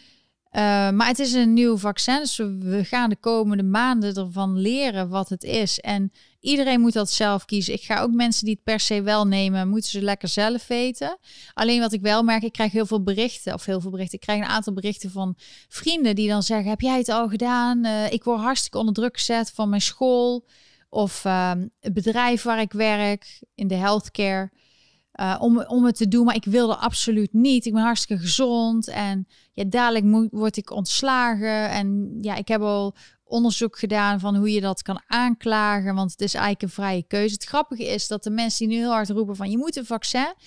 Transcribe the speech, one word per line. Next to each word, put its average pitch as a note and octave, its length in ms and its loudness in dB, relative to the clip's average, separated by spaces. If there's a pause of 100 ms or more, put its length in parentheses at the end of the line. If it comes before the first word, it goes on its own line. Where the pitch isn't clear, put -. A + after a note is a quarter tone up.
(540)
Eh, G3+ 360 2
maar G#3 160 4
het B3 120 0
is C4 140 0
een A#3+ 200 4
nieuw A#3 240 4
vaccin, G#3 420 0
dus D4 180 -4
we, G3+ 220 -4
we F#3+ 260 0
gaan B3 240 0
de G#3 80 0
komende G#3+ 460 0
maanden G#3 520 2
ervan F#3+ 440 -2
leren G#3 500 0
wat F#3+ 200 -4
het F#3 140 -6
is. - 380 -2
En G3 320 -2 (280)
iedereen C4 400 2
moet A#3 120 6
dat G#3+ 180 0
zelf G3+ 340 0
kiezen. G3+ 300 -2
Ik - 80 -8
ga G3+ 180 -2
ook A#3 120 0
mensen A#3 320 2
die G#3+ 100 0
het - 100 -14
per G#3+ 160 -2
se G#3 220 0
wel G#3 240 2
nemen, F#3+ 420 2
moeten G#3+ 220 -2
ze G3 120 -4
lekker G3+ 260 -2
zelf A3 380 -2
weten. B3+ 520 -4 (360)
Alleen A#3+ 260 2
wat A3+ 120 0
ik A3 80 -2
wel G#3+ 220 2
merk, A3+ 200 2
ik A3+ 100 -6
krijg G#3+ 200 -2
heel G#3+ 140 0
veel G#3+ 160 0
berichten, G3+ 520 -4
of - 100 -10
heel F#3+ 160 -2
veel F#3 100 -8
berichten, F#3 280 -8
ik - 60 -16
krijg G#3 160 -2
een G#3 60 -4
aantal G#3+ 260 -2
berichten G3 380 -6
van F#3 260 -4 (320)
vrienden D4+ 460 0
die G#3 140 0
dan G#3 140 0
zeggen, G#3 280 -2
"Heb G#3+ 100 -4
jij B3+ 180 0
het B3 100 -2
al A#3 200 0
gedaan? A#3+ 560 0
Eh, G#3+ 280 -2
ik A#3 120 -4
word A#3 160 0
hartstikke A#3+ 380 -2
onder A3 160 0
druk A#3+ 220 -2
gezet A3+ 340 -2
van A3 180 -2
mijn G3+ 140 2
school B3 640 2 (420)
of, G#3 360 -2
ehm, F#3 420 0 (140)
het G3 140 -4
bedrijf A3+ 480 2
waar A3+ 180 0
ik G#3+ 120 -2
werk, G#3 680 -2 (140)
in G3+ 140 -4
de F#3+ 60 0
healthcare, G3 760 0 (640)
eh, F#3+ 260 -2
om, A#3 220 4
om B3 220 2
het A#3 120 2
te A3 120 0
doen, A#3+ 160 4
maar A#3 100 4
ik A3 100 -2
wilde A3 320 2
absoluut G#3+ 560 0
niet. B3 340 4
Ik A3 60 -2
ben A3 100 2
hartstikke A3 400 0
gezond A3+ 640 2
en G3 380 -4 (260)
ja, G3+ 120 -4
dadelijk A3+ 400 2
moet, A3 260 4
word G#3+ 260 -2
ik - 140 -8
ontslagen. A3 1000 0
En G3+ 500 -2
ja, G#3 140 -4
ik - 140 -6
heb A3 120 2
al G3+ 340 0 (300)
onderzoek A#3 540 0
gedaan G3+ 420 0
van G3+ 160 0
hoe G#3 160 2
je G#3 80 2
dat F#3+ 220 -4
kan F#3+ 240 -6
aanklagen, G#3+ 880 0
want F#3+ 160 0
het - 100 -12
is G3+ 140 -2
eigenlijk G3 280 -2
een G3 60 -4
vrije F#3+ 380 -4
keuze." G#3 280 -2
Het - 100 -10
grappige C#4 400 -4
is - 240 -4
dat G#3 140 -6
de G#3+ 80 -4
mensen A3+ 380 -2
die A3+ 80 0
nu A#3 60 0
heel A#3+ 100 0
hard G#3+ 160 0
roepen G#3 280 -2
van, G3 140 -6
"Je A3 80 0
moet D4+ 180 -4
een B3+ 100 -8
vaccin," B3+ 480 -2 (120)